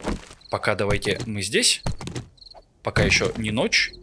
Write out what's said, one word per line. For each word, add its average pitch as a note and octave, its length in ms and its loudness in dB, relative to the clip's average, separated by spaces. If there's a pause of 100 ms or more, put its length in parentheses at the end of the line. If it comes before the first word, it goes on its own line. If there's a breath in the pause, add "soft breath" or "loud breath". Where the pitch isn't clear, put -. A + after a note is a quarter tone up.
(500)
пока G#2 240 0
давайте G2+ 520 0
мы G#2 160 -4
здесь. D#3 400 2 (1000)
Пока G#2+ 200 0
еще G2+ 340 4
не G#2+ 140 -2
ночь, A2+ 420 0 (100)